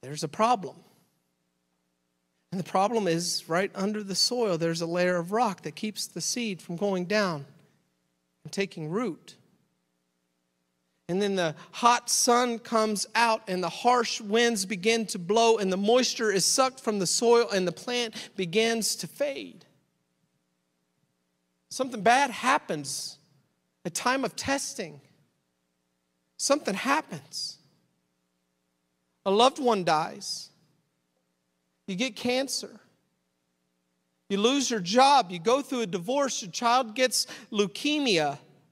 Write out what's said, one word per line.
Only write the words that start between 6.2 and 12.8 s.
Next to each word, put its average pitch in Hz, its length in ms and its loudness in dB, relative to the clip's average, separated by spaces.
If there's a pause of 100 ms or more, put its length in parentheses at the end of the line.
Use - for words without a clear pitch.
seed 214 400 -4
from 170 160 -10
going 185 300 -2
down 175 400 0 (1000)
and 151 80 -14
taking 185 380 -6
root. 190 460 -6 (1700)
And 185 140 0
then 196 140 0
the 165 180 0 (180)
hot 240 380 2
sun 240 480 2
comes 214 560 0